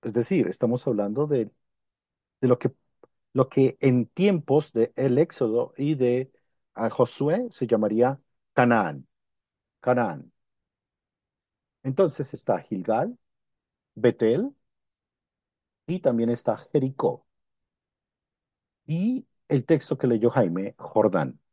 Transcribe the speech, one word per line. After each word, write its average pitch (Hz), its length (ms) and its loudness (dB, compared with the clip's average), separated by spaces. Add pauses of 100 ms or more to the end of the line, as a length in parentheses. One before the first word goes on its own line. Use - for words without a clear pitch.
Es 117 100 -10
decir, 117 360 0
estamos 117 380 -2
hablando 107 400 -2
de, 127 240 -2 (920)
de 131 80 2
lo - 100 2
que, - 140 -2 (580)
lo 127 160 0
que 135 320 2
en 127 280 2
tiempos 160 680 0
de 117 240 0
el 131 200 0
Éxodo 123 600 0
y 147 180 -2
de, 127 380 -2 (400)
ah, 113 160 -4
Josué 156 600 -2
se - 160 -6
llamaría 113 540 0 (320)
Canaán. 110 560 0 (720)
Canaán. 117 540 -2 (1500)
Entonces 147 500 -2
está - 260 -2
Gilgal, 110 580 -4 (760)
Betel 120 580 0 (1300)
y 180 140 -6
también 117 280 0
está 117 280 -2
Jericó. - 680 -4 (1600)
Y 196 420 -4 (200)
el 139 180 0
texto 151 320 0
que 135 100 -2
leyó 117 220 2
Jaime, 95 480 -2
Jordán. 131 640 0 (140)